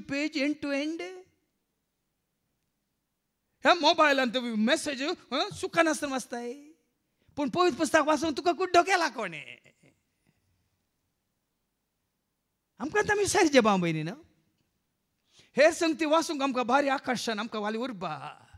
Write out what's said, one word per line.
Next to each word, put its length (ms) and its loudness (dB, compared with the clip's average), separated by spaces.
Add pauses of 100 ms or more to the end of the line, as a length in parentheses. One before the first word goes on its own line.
पेज, 280 -4
एंड 240 0
टू 100 -6
एंड. 300 -4 (2500)
ह्या 140 4
मोबायलान 560 2
तुमी 240 -4
मॅसेज, 500 0
हं, 460 -4
सुखान 380 -2
आसतना 240 -2
वाचताय. 420 -8 (840)
पूण 140 -2
पवित्र 280 2
पुस्तक 280 2
वाचूंक 320 0
तुका 140 2
कुड्डो 320 4
केला 260 2
कोणे? 320 -8 (3500)
आमकां 240 -2
आतां 80 0
आमी 120 2
विचारचें 400 4
भाव 140 4
भयणी 260 -2
न्हू? 120 -8 (1400)
हेर 160 8
संगती 320 0
वाचूंक 360 0
आमकां 220 -2
भारी 240 2
आकर्शण, 520 -4
आमकां 220 -8
वाली 160 -4
उर्बा. 400 -8 (400)